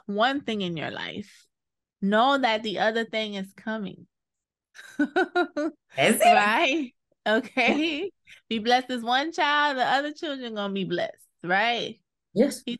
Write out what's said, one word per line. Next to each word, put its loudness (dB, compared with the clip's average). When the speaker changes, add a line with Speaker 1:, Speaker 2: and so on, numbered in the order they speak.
Speaker 1:
one 0
thing -6
in -4
your -8
life, -12
know 4
that 0
the -4
other 0
thing -6
is -8
coming. -10
<laughs> -20
Speaker 2:
Is 2
it? 4
Speaker 1:
Right? 4
Okay. 0
Be -4
blessed 2
as -4
one 0
child, 2
the 2
other 0
children -8
gonna -4
be -2
blessed, -4
right? -2
Speaker 2:
Yes. 2
Speaker 1:
He -8